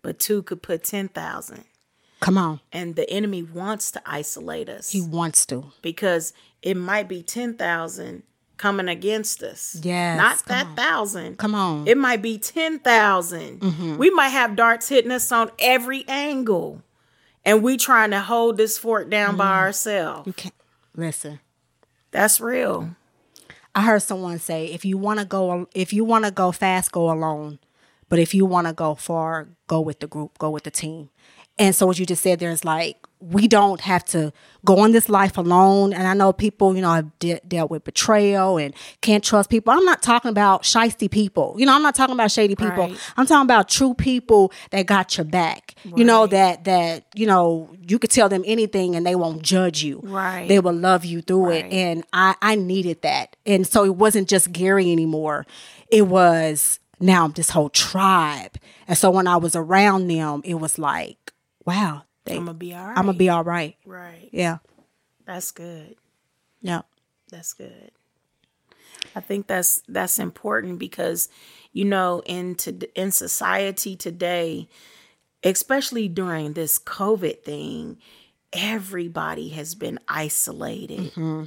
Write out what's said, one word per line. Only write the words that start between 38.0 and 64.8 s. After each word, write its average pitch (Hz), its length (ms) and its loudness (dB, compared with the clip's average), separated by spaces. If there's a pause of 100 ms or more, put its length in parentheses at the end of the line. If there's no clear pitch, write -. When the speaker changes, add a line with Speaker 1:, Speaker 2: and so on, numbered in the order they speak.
Speaker 2:
and 143 140 -4 (280)
can't 208 240 2
trust 202 260 2
people. 226 220 4
I'm 349 120 6
not 349 160 4
talking 240 280 2
about 202 340 4
shiesty 226 480 0
people. 202 480 0
You 262 80 4
know, 262 80 8
I'm 285 80 4
not 285 140 2
talking 262 180 2
about 226 160 2
shady 208 240 2
people. 202 220 -2 (140)
Speaker 1:
Right. 190 60 -14 (200)
Speaker 2:
I'm 254 100 4
talking 285 180 6
about 233 240 6
true 269 240 2
people 240 600 4 (180)
that 196 160 -2
got 190 300 2
your 175 80 -4
back. 160 580 -4
You 202 220 2
know, 226 160 8
Speaker 1:
Right. 214 100 6
Speaker 2:
that, 185 360 4
that, 170 400 0 (100)
you 214 100 0
know, 170 440 2 (180)
you 208 100 0
could 233 140 0
tell 220 160 6
them 190 180 0
anything 202 480 0
and 170 100 -2
they 180 120 0
won't 160 260 -2
judge 175 400 0
you. 143 220 -6
Speaker 1:
Right. 190 420 -6
Speaker 2:
They 196 140 6
will 175 160 0
love 180 280 2
you 170 180 -6
through 185 280 2
it. 160 140 0
Speaker 1:
Right. 180 80 -10
Speaker 2:
And 175 400 -2
I, 190 280 4
I 214 140 2
needed 185 480 -2
that. 139 320 -2 (100)
And 190 220 2
so 202 180 4
it 190 120 2
wasn't 208 320 2
just 180 240 2
Gary 185 400 2
anymore. 156 520 -2 (460)
It 214 160 8
was 165 720 4 (220)
now 180 260 6
this 160 240 -2
whole 151 200 2
tribe. 165 880 0 (280)
And 175 100 0
so 196 140 6
when 185 160 2
I 180 120 4
was 165 180 0
around 190 500 4
them, 156 380 -2
it 180 100 -6
was 160 240 -4
like, 143 380 -4 (480)
wow, 175 380 -2 (220)
they, 175 120 -8
Speaker 1:
I'ma 170 180 -10
be 175 200 -14
all 175 60 -16 (160)
Speaker 2:
I'ma 190 140 0
Speaker 1:
right. 180 80 -4
Speaker 2:
be 185 100 4
all 170 160 0
right. 170 400 -6
Speaker 1:
Right. 180 480 -20
Speaker 2:
Yeah. 165 260 -4 (680)